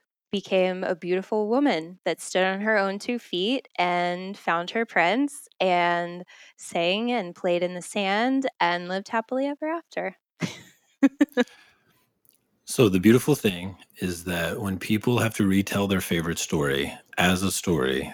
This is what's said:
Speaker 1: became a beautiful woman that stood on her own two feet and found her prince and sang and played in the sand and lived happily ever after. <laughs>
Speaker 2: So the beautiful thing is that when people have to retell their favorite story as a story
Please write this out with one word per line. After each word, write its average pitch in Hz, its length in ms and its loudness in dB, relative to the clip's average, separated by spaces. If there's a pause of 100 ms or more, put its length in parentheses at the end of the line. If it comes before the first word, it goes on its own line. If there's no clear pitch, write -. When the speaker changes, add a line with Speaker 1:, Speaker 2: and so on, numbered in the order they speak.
(320)
Speaker 1:
became 185 520 0
a 180 120 -2
beautiful 190 540 -2
woman 190 560 0
that 165 160 -2
stood 185 240 0
on 190 160 -2
her 214 160 2
own 196 220 0
two 240 200 -4
feet 202 480 -4 (120)
and 180 580 -2
found 170 340 -2
her 226 140 -2
prince 208 640 0 (120)
and 175 640 0 (340)
sang 196 540 -2
and 185 240 -4
played 175 280 0
in 180 120 -2
the 180 60 -8
sand 226 680 0 (120)
and 175 300 0
lived 190 200 -6
happily 254 380 -2
ever 294 220 -6
after. 294 480 -8 (240)
<laughs> - 1160 -2 (1080)
Speaker 2:
So 117 240 4
the 92 100 2
beautiful 120 360 6
thing 92 420 -4 (220)
is 87 260 -6
that 85 340 -4
when 95 180 -4
people 110 420 0
have 110 160 0
to 101 120 2
retell 98 400 2
their 98 140 0
favorite 82 360 -2
story 71 560 -2 (240)
as 90 240 2
a 92 100 0
story 67 640 -2